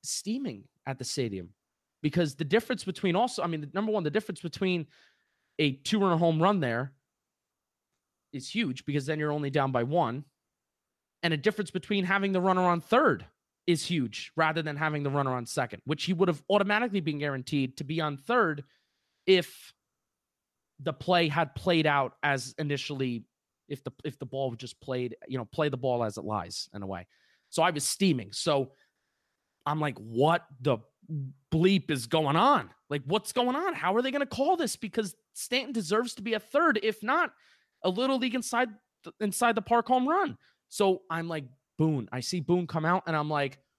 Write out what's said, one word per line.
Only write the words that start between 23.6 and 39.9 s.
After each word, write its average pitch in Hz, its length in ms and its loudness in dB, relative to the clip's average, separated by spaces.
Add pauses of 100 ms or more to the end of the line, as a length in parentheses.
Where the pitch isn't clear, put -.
if 139 160 -10
the, 135 80 -8 (120)
if 151 140 -8
the 135 80 -12
ball 135 300 -4
just - 240 -16
played, 127 340 -4 (140)
you 131 100 -4
know, 120 60 -6
play 151 240 -2
the 135 80 -2
ball 123 260 0
as 107 160 -2
it 82 60 -10
lies 95 500 -6
in 101 80 -10
a 98 40 -10
way. 92 200 -8 (440)
So 165 120 2
I 175 80 6
was 147 140 -4
steaming. 139 480 0
So 139 400 0 (920)
I'm 151 140 -2
like, 147 200 -2
"What 127 460 2 (160)
the 127 180 2 (720)
bleep 180 380 4
is 127 160 -2
going 151 280 2
on? 190 360 4 (200)
Like, 143 160 -4
what's 196 260 -2
going 247 220 0
on? 339 200 -2
How 180 200 0
are 233 80 2
they 262 80 0
gonna 277 160 -2
call 302 300 0
this?" 320 180 -2
Because 208 400 -6 (200)
Stanton 262 380 -4
deserves 220 420 0
to - 80 -14
be 220 120 -2
a 208 60 -2
third, 285 420 2
if 214 220 -2
not 302 280 0 (520)
a 180 40 4
little 254 300 2
league 240 160 -2
inside, 247 360 0 (500)
inside 214 340 2
the 208 80 0
park 233 240 2
home 254 220 2